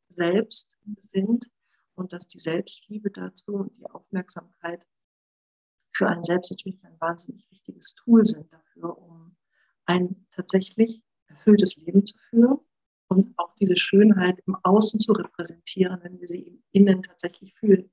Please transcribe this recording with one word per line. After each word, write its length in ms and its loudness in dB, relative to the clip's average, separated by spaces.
selbst 680 -4
sind 460 -4
und 180 -12
dass 140 -14
die 120 -20
Selbstliebe 720 -8
dazu 440 -14
und 240 -10
die 80 -20
Aufmerksamkeit 1000 -14
für 160 -2
einen 160 -4
selbst 260 -4
natürlich 340 -16
ein 160 -20
wahnsinnig 500 -10
wichtiges 440 -10
Tool 300 4
sind 280 -4
dafür, 460 -16
um 380 -20
ein 440 -2
tatsächlich 720 -4
erfülltes 480 4
Leben 300 2
zu 100 -12
führen 280 4
und 300 0
auch 180 -8
diese 200 0
Schönheit 720 4
im 160 -6
Außen 380 2
zu 120 0
repräsentieren, 880 -6
wenn 180 -18
wir 80 -18
sie 140 -12
im 200 -20
Innen 300 4
tatsächlich 520 -14
fühlen, 380 2